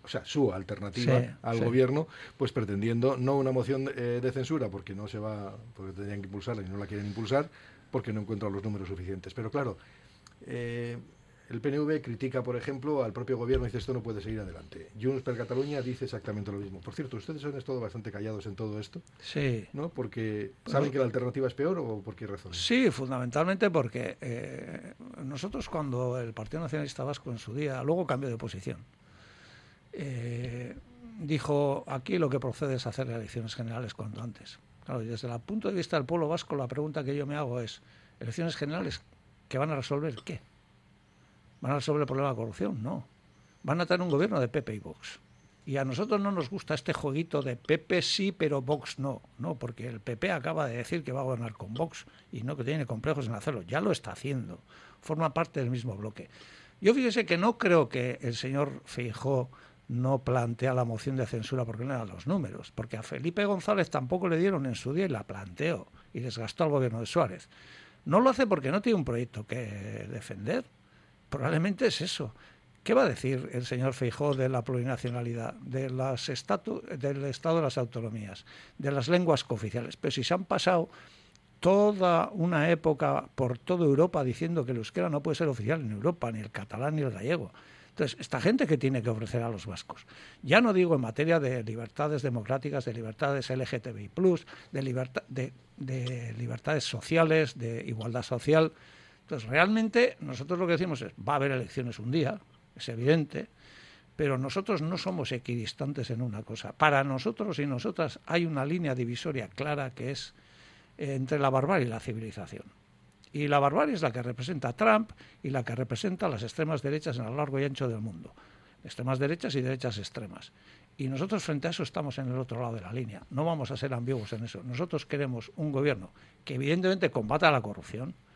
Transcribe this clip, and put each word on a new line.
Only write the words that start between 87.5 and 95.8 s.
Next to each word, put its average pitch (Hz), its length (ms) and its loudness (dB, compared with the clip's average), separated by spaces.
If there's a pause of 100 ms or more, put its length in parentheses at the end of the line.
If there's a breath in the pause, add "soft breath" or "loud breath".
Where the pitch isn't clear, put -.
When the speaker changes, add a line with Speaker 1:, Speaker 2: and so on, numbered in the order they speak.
Speaker 2:
Entonces, - 280 -2
¿esta - 220 -2
gente 233 260 6
qué 151 100 4
tiene 131 240 2
que 113 100 0
ofrecer 113 340 -2
a 117 60 -2
los 107 160 -8
vascos? - 380 -10 (380 loud breath)
Ya 170 180 8
no 233 120 6
digo 175 240 6
en 131 40 4
materia 147 380 4
de 127 240 0
libertades 117 600 -2
democráticas, 131 640 -2
de 117 80 -2
libertades 123 560 -2
L 131 140 0
G 123 160 -2
T 120 120 -8
B 104 100 -10
I 104 60 -10
plus, 180 400 4 (240 loud breath)
de 139 100 -2
liberta-, 127 460 -2
de, 131 240 -4 (240)
de 123 600 -6